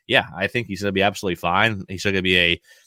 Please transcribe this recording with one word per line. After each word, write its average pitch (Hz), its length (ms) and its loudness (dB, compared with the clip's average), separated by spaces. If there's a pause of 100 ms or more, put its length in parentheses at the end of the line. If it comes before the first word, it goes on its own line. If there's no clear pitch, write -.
yeah, 127 180 2 (100)
I 95 120 -2
think 117 180 -4
he's 95 160 -10
gonna 101 120 -2
be 95 100 2
absolutely 98 320 -2
fine. 98 520 0
He's 92 120 -10
still 101 120 0
gonna 95 120 0
be 92 160 4
a 85 220 2 (260)